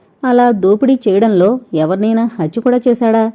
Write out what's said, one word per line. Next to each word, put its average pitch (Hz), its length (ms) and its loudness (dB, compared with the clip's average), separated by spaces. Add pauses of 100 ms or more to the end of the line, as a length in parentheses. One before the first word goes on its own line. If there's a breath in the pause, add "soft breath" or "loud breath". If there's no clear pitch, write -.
(240 loud breath)
అలా 247 280 2
దోపిడీ 214 560 0
చేయడంలో 202 520 2 (140)
ఎవరినైనా 208 560 -2 (100)
హత్య 165 220 -4
కూడా 247 260 0
చేశాడా? 226 480 0